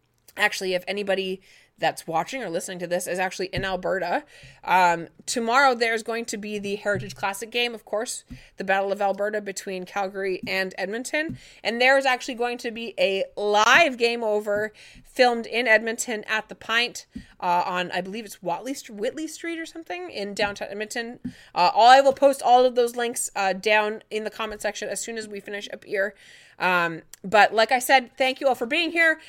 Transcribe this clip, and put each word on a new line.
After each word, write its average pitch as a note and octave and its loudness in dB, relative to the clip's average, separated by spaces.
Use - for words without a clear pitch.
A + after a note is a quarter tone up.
actually, G3 -2
if F3+ -2
anybody F#3+ -4
that's - -2
watching E3+ -4
or F#3+ -8
listening F3+ -6
to F3+ -8
this F3 -2
is F3 -4
actually F#3 -4
in F#3+ -4
Alberta, F3+ -2
um, E3+ 4
tomorrow B3+ 2
there's A3+ 0
going A#3 -6
to A3+ -8
be G#3 -8
the G3 -6
Heritage G3+ -4
Classic G#3 -6
game, A#3+ -2
of G#3+ -14
course, - -6
the - -6
Battle G3 2
of G3+ -2
Alberta G3+ 0
between F#3+ -8
Calgary G3 -4
and F#3+ -4
Edmonton. A#3+ -4
And A#3 0
there's C4+ 6
actually B3+ -2
going A#3+ -4
to A#3+ -6
be A3+ -8
a F#3+ 2
live A3+ 4
game A#3 0
over G#3+ -2
filmed A#3+ 2
in A#3+ -2
Edmonton A3+ 2
at A3 -4
the G#3 -14
Pint, - -2
uh, F3+ 2
on, F3+ -4
I F3+ -2
believe G3+ -8
it's - -18
Watley F#3+ -4
St-, A3 -16
Whitley C4+ -6
Street E4 -10
or E4 -10
something F4 -12
in G3+ -8
downtown G3+ -4
Edmonton. A3+ -10
Uh, - 4
all, A#3 8
I C4 12
will C4+ 6
post C4+ 2
all B3 8
of B3+ 2
those A#3+ 0
links, A#3+ -4
uh, G3 0
down G#3+ 0
in G#3+ -4
the G#3+ -4
comment G#3+ -8
section G#3 -6
as G3 -6
soon A3+ -8
as G#3+ -10
we G3+ -10
finish G3+ -10
up G#3 -14
here. G3 -2
Um, E3+ 0
but G3+ 6
like A3 2
I B3 2
said, C4 2
thank C4 0
you C#4 0
all B3+ 4
for B3 -4
being D#4+ 0
here. E4 2